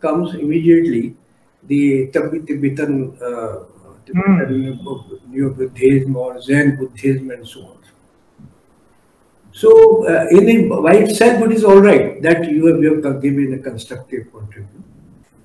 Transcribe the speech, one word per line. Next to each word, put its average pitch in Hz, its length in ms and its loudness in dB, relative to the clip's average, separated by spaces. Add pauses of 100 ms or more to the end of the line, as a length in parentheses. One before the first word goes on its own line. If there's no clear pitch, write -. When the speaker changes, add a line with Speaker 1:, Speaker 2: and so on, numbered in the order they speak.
Speaker 1:
comes 165 340 -4
immediately 160 800 0 (520)
the 139 440 0
Tib-, 156 340 -6
Tibetan, 139 720 -6
uh, 117 440 -12 (420)
Tibetan 135 760 -2
Speaker 2:
Hmm. 123 520 -18
Speaker 1:
Neo-Buddhism 131 840 -2
or 123 240 -10
Zen 139 360 0
Buddhism 131 560 -6
and 120 140 -18
so - 140 -20
on. - 160 -20 (1700)
So, - 560 6
uh, 165 240 0
in 202 180 6
it, 208 200 2
by 165 280 0
itself, 226 460 2
it 220 100 0
is 214 120 0
all 196 160 8
right 185 420 2
that 165 260 2
you 156 180 0
have, 156 140 2
you 151 220 0
have 139 200 -6
given 139 320 -2
a 127 40 -10
constructive 117 760 -14
contribution. 107 520 -20 (600)